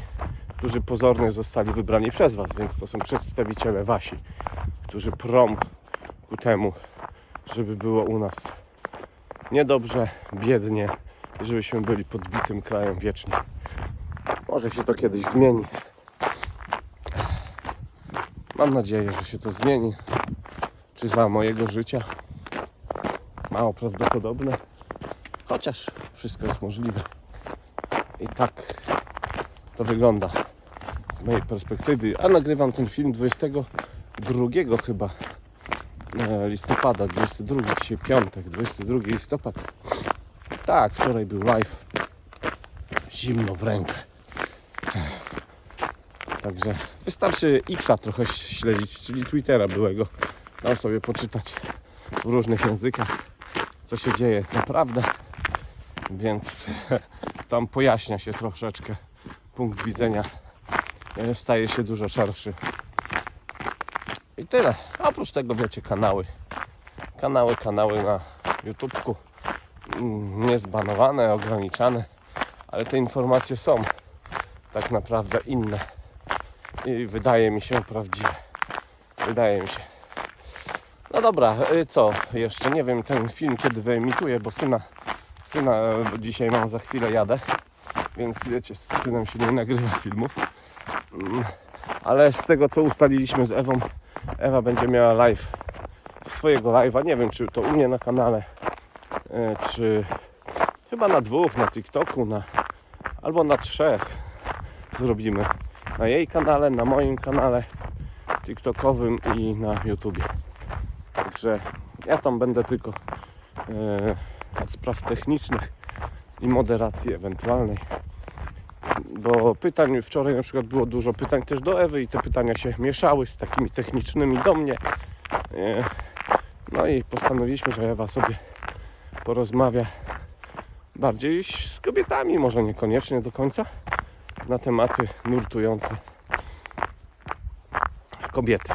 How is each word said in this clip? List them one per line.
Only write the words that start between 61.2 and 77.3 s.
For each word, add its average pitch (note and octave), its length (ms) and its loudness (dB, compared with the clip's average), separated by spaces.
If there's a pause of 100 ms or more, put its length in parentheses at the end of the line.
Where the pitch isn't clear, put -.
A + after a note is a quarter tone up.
staje A2+ 320 2
się A#2 160 0
dużo G#2 260 -4
szerszy. G2+ 440 -2 (1800)
I - 100 -10
tyle. A#3+ 260 6 (260)
Oprócz - 320 0
tego, B2 240 -2
wiecie, A2 260 -2
kanały. G2 440 2 (960)
Kanały, B2+ 340 4
kanały G#2+ 480 2
na G2+ 160 2 (440)
YouTubku. A#2 520 -6 (800)
Mm, G#2+ 520 -2
niezbanowane, A2 880 4
ograniczane. G#2+ 720 0 (640)
Ale - 180 -4
te C3 120 0
informacje B2+ 600 2
są B2+ 240 4 (920)
tak A2 180 -2
naprawdę A2 540 0
inne. A2 340 -2 (1080)
I B2 200 -2
wydaje A2 460 4